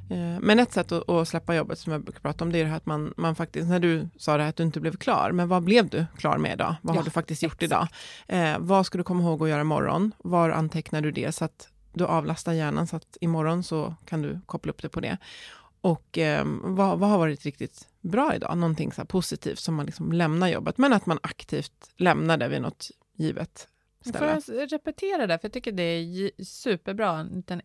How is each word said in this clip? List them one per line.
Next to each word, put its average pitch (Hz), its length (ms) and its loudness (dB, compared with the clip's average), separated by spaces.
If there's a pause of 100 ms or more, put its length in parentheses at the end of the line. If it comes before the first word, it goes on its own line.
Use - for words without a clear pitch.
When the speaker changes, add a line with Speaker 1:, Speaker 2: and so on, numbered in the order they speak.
(100)
Speaker 1:
Eh, 175 300 -4
men 214 180 6
ett 240 140 4
sätt 180 200 -2
att, 170 160 -4
att 165 200 2
släppa 170 260 -2
jobbet 156 240 -2
som 165 140 -6
jag 151 120 -4
brukar - 160 -14
prata 151 240 -4
om, 170 80 -2
det 170 60 2
är 160 60 2
det 156 60 0
här 160 60 -2
att - 100 -8
man, 151 300 -4
man 165 180 0
faktiskt, 165 340 -4
när 180 120 4
du 165 360 2
sa 151 200 0
det 147 60 4
här 156 80 0
att - 60 -6
du 165 60 -2
inte 160 180 0
blev 160 160 -4
klar, - 360 2
men 175 160 2
vad 180 140 4
blev 196 260 6
du - 180 0 (100)
klar 151 220 2
med 151 140 0
idag? - 300 -2
Vad 165 140 0
har - 60 2
Speaker 2:
Ja, - 20 -2
Speaker 1:
du 156 60 -4
faktiskt 165 320 -4
gjort 165 200 -2
Speaker 2:
exakt. 165 300 2 (360)
Speaker 1:
idag? 170 240 2
Eh, - 60 -2
vad 185 280 4
ska 185 120 -4
du 175 60 -2
komma 180 180 2
ihåg 160 200 2
att 160 60 2
göra 147 120 2
imorgon? 156 580 2
Var 170 320 2
antecknar 160 500 -2
du 151 100 0
det 143 220 -2
så - 120 -4
att - 240 -10 (240)
du 175 140 0
avlastar 160 460 0
hjärnan 156 340 0
så 165 100 -6
att - 240 -12
imorgon 165 420 2
så 160 320 -4 (120)
kan 160 160 -2
du 147 240 -4
koppla - 260 -6
upp - 100 -12
det - 60 -6
på - 120 -6
det? - 160 -4 (640)
Och, - 380 -2
ehm, 147 460 0
vad, 190 340 2
vad 202 120 4
har 202 80 6
varit 156 260 0
riktigt - 440 -8 (120)
bra 240 340 2
idag? - 240 -2
Någonting 165 340 0
så - 80 -10
här - 60 -6
positivt - 520 -4
som 165 160 -2
man 147 120 -2
liksom 156 260 -4
lämnar 170 360 4
jobbet, - 300 -2
men 269 140 6
att 196 140 4
man 170 160 0
aktivt - 760 -8
lämnar 160 400 4
det 123 120 0
vid 135 140 -2
något - 280 -8 (260)
givet - 520 -6 (360)
Speaker 2:
Får 247 60 -8
Speaker 1:
ställe. 294 160 -2
Speaker 2:
jag 311 120 2
s-, 262 340 -6
repetera 311 540 -4
det? 165 120 2
För 214 100 -8
jag - 40 -10
tycker 247 200 -6
det 180 100 -2
är 170 180 0
j-, 185 440 -6
superbra, 202 720 -2
en 156 80 -6
liten 180 380 -8